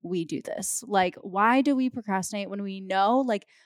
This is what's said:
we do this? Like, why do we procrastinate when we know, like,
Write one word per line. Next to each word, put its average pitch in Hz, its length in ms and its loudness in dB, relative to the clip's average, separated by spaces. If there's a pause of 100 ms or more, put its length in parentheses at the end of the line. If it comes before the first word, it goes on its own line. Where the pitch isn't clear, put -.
we 175 220 -2
do 151 160 -6
this? - 460 -6
Like, 185 300 2
why 214 440 2
do 277 140 2
we 254 140 0
procrastinate 202 600 -4
when 202 140 -6
we 190 180 -8
know, 196 400 4
like, 226 260 -2 (180)